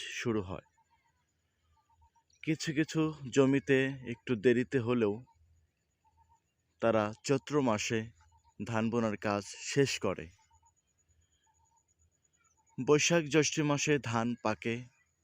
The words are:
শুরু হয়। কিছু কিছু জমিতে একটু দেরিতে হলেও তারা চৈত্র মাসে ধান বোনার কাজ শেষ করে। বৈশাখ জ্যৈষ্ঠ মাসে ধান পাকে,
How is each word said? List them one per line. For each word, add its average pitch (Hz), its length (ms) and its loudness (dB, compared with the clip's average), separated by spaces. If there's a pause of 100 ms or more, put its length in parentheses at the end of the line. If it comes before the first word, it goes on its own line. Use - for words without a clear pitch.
(200)
শুরু 110 280 -2
হয়। - 180 -10 (1800)
কিছু 160 360 -4
কিছু 160 220 -2 (340)
জমিতে 135 440 4 (340)
একটু - 200 -6 (120)
দেরিতে 123 420 2
হলেও 113 280 2 (1700)
তারা 110 220 4 (220)
চৈত্র 139 280 -2 (160)
মাসে 110 280 -2 (720)
ধান 113 240 0
বোনার 110 240 0 (100)
কাজ 101 160 0 (300)
শেষ 139 180 2 (140)
করে। 85 220 -4 (2500)
বৈশাখ 147 440 4 (100)
জ্যৈষ্ঠ 151 240 2 (140)
মাসে 143 220 0 (180)
ধান 117 180 0 (160)
পাকে, 113 300 -2 (500)